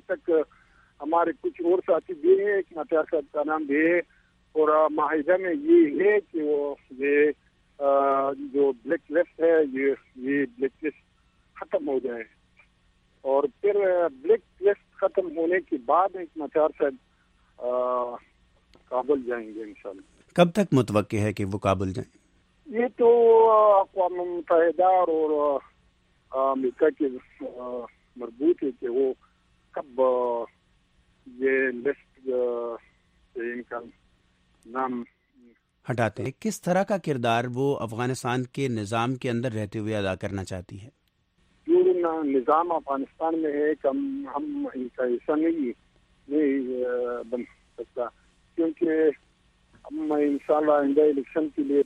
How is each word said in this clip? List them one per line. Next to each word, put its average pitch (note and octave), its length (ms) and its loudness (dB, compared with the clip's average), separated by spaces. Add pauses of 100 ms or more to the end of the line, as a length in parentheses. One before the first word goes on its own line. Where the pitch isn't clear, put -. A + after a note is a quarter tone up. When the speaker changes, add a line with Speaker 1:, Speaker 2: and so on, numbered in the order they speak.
Speaker 1:
تک F3 260 -6 (680)
ہمارے E3 300 0 (100)
کچھ F3+ 200 -8
اور F3 260 2
ساتھی - 260 0
بھی D4 260 4
ہیں، G#3 160 -2
ایک - 180 -6
ناتیار D#3 380 -2
صاحب D3 220 -4
کا D3 120 -2
نام D#3 180 -4
بھی C#3 120 -2
ہے، E3 240 2 (520)
اور، D#3 180 2
آ، D#3 180 4
معاہدہ D#3 500 0
میں F#3 160 -2
یہ D#3 500 4
ہے G#3 160 4 (120)
کہ D#3+ 120 -4
وہ، C#3+ 320 -2 (160)
یہ، C#3+ 400 2 (460)
آ، C#3 540 2
جو C#3 400 0 (120)
بلیک D3+ 280 -6
list D#3+ 300 -2
ہے، D#3+ 300 4
یہ، C3+ 220 0 (220)
یہ C3+ 300 -2 (120)
بلیک C3 260 -4
list - 200 -8 (520)
ختم D3+ 340 -6
ہو C3+ 100 0
جائے، A#2+ 240 -8 (960)
اور C#3 220 0 (180)
پھر، G3 400 2
آ، E3 60 2 (140)
بلیک F#3 400 0
list - 340 -2
ختم F#3 420 -2
ہونے F3 320 0
کے E4 160 -2
بعد F3 280 2
ایک F3+ 240 -12
ناتیار D3+ 400 0
صاحب، C#3 160 0 (680)
آ، B2 540 -2 (720)
کابل C3 360 0
جائیں A2+ 300 -8
گے A2 80 -12
انشاءاللہ۔ - 720 -18
Speaker 2:
کب F3 160 4
تک G3 220 -2
متوقع G#2+ 440 2
ہے G#2 160 -2
کہ G#2 120 -6
وہ G2 120 -6
کابل F#2+ 360 0
جائیں؟ - 260 -14 (600)
Speaker 1:
یہ A#3+ 80 0 (100)
تو، A#3+ 100 4 (420)
آ، G#3+ 300 8
اقوام F#3 340 0
متحدہ F3 720 2
اور، D#3 760 2 (720)
آ، C3+ 220 0
امریکہ C3 340 0 (140)
کے، D3 60 0 (540)
آ، B2 40 -12 (520)
مربوط B2 480 -2
ہے C3+ 60 -2 (100)
کہ - 100 -6
وہ C4 240 0 (580)
کب، C3 300 -6
آ، B2 420 0 (800)
یہ C3 260 -2 (220)
list، C3 540 -6
آ، A#2+ 480 -2 (580)
سے B2+ 60 -12
ان A#2+ 240 -8
کا A#2+ 160 -10 (840)
نام B2 380 -6 (880)
Speaker 2:
ہٹاتے A2 320 -2
ہیں، C3+ 160 -6
کس - 220 -6
طرح F3+ 220 0
کا G3+ 140 -4
کردار A#2+ 460 -2 (100)
وہ C#3 260 -2
افغانستان B2 640 -4
کے C3+ 240 -6
نظام A2+ 480 -2
کے B2+ 140 -6
اندر A#2 220 -2
رہتے G#2+ 280 -6
ہوئے G#2+ 160 -4
ادا F#2+ 200 -2
کرنا F#2+ 280 -6
چاہتی F#2 380 -12
ہے؟ A#2 80 -20 (800)
Speaker 1:
جو F4+ 260 4
ن-، F4 340 -2
نظام D3 440 2
افغانستان D#3 680 -4
میں D3+ 120 -2
ہے D3 320 0
کہ C#3 40 2
ہم، C#3 380 -4 (100)
ہم B3+ 400 -6
ان B2+ 200 -8
کا C3 80 -4
حصہ B2 280 -4
نہیں، D#3 400 -2 (560)
نہیں، C3+ 580 -2
آ، B2 440 -4
بن B2 140 -6 (340)
سکتا، - 240 -10 (540)
کیونکہ E3 300 -2 (1000)
ہم D#3 260 -6
انشاءاللہ D3 600 0
آئندہ C#3+ 300 2
الیکشن D3+ 480 0
کے D3 140 -6
لیے C#3 220 2